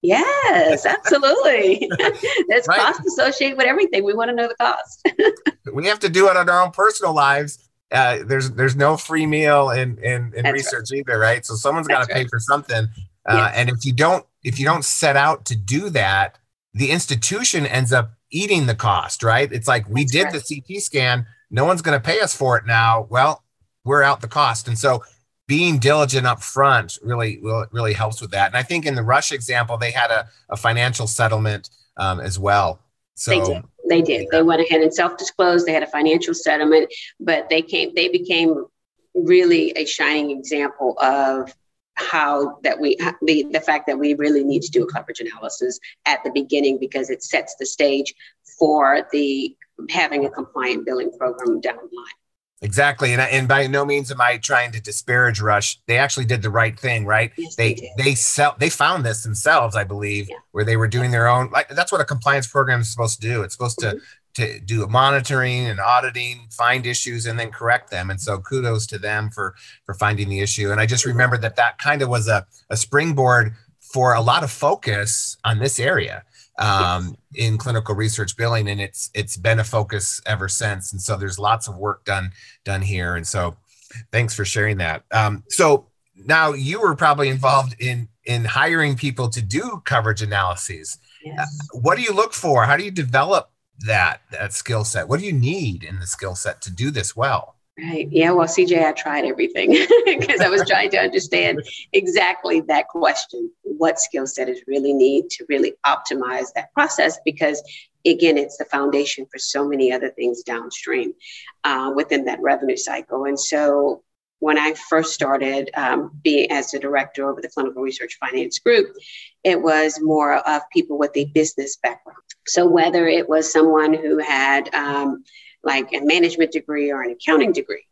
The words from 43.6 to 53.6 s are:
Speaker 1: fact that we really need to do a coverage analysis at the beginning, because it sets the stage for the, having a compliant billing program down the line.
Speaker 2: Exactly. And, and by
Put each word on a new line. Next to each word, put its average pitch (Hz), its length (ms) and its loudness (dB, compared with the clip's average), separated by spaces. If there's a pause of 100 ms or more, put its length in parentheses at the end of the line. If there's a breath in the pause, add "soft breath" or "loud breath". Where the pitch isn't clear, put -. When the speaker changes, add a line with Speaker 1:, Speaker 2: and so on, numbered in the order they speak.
Speaker 1:
fact 151 260 -2
that 135 120 -2
we 147 160 2
really 143 300 2
need 139 180 0
to - 80 -10
do - 140 2
a - 80 -4
coverage - 280 -10
analysis 113 600 -8 (240 loud breath)
at 143 200 0
the 139 60 -4
beginning, 135 480 0
because 131 300 -6
it 127 140 -8
sets - 360 -6
the 135 80 -10
stage 139 480 0 (440 soft breath)
for 147 540 4
the, 139 440 -2 (320)
having 147 380 -2
a 139 40 -4
compliant 127 540 -6
billing 123 320 -4
program 123 440 -2
down 117 160 -6
the - 200 -18
line. - 160 -18 (480)
Speaker 2:
Exactly. 127 520 0
And, 123 80 2
and 131 260 0
by 135 220 2